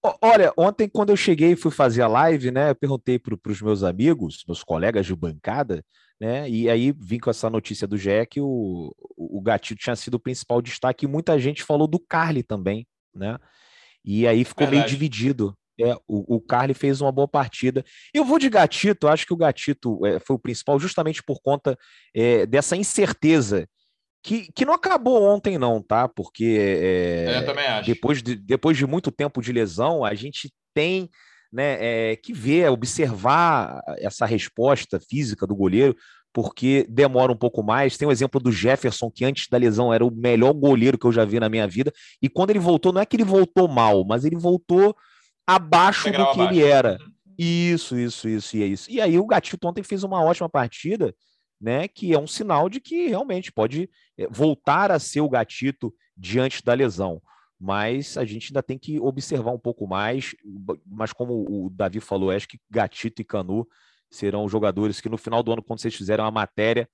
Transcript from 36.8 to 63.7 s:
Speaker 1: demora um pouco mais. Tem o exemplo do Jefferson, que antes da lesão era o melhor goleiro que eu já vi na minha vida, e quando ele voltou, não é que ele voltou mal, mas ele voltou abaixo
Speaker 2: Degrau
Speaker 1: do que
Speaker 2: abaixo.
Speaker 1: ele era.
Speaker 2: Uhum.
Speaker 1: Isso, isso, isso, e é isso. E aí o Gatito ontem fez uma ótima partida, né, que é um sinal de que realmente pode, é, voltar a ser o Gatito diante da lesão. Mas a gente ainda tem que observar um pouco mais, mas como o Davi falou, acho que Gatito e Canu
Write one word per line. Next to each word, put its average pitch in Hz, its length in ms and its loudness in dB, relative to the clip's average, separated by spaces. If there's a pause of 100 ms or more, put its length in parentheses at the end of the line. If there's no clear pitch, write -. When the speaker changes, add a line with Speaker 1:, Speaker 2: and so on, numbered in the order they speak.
Speaker 1:
demora 127 420 4
um 117 40 -2
pouco 120 260 -2
mais. 123 340 0
Tem 143 100 -2
o 147 60 2
exemplo 131 260 0
do 127 140 0
Jefferson, 113 580 0
que - 140 -6
antes 139 240 -4
da 123 80 0
lesão 120 360 2
era 113 120 4
o 123 100 2
melhor 120 380 4
goleiro 135 460 4
que - 80 -2
eu 120 60 4
já 113 120 4
vi 107 160 0
na 113 80 0
minha 110 180 -2
vida, 113 240 -2 (300)
e 135 80 0
quando 190 220 0
ele 214 80 4
voltou, 175 340 2
não 185 80 2
é 208 60 0
que - 100 -2
ele 226 80 2
voltou 190 420 4
mal, 110 380 4
mas 117 220 -2
ele 165 100 0
voltou 180 580 4 (520)
abaixo 180 580 4
Speaker 2:
Degrau 202 220 2
Speaker 1:
do - 80 4
que 196 80 -2
Speaker 2:
abaixo. 180 180 4
Speaker 1:
ele 147 80 8
era. 120 320 4
Speaker 2:
Uhum. - 100 -20 (280)
Speaker 1:
Isso, 170 600 0
isso, 120 300 -4
isso, 110 280 -4
e 107 60 0
é 104 40 0
isso. 98 240 -6
E 240 100 -2
aí 175 180 4
o 202 80 2
Gatito 196 400 -2
ontem 180 160 -6
fez 196 220 -6
uma 190 180 -2
ótima 170 260 0
partida, 151 640 -4 (480)
né, 127 280 -4
que 175 260 -4
é 151 40 4
um 147 80 -2
sinal 175 420 -2
de 233 120 -10
que 339 280 -4
realmente 202 420 -6
pode, 131 400 -4 (260)
é, 92 120 -8
voltar 156 640 0
a 165 80 2
ser - 220 -6
o 151 60 0
Gatito 127 640 -4 (240)
diante 110 480 -4
da 120 100 2
lesão. 95 460 -2 (380)
Mas 104 580 -4
a 135 80 -4
gente 110 260 -10
ainda 135 120 -4
tem 131 160 -10
que 151 220 -8
observar 131 500 -4
um 123 80 -6
pouco 120 280 -8
mais, 104 480 -4 (520)
mas 107 260 -8
como 120 360 -6
o 95 220 -6
Davi 95 300 -6
falou, 95 300 -4
acho 98 180 -4
que - 100 -20 (120)
Gatito 110 500 -6
e 107 40 -10
Canu 101 420 -6 (440)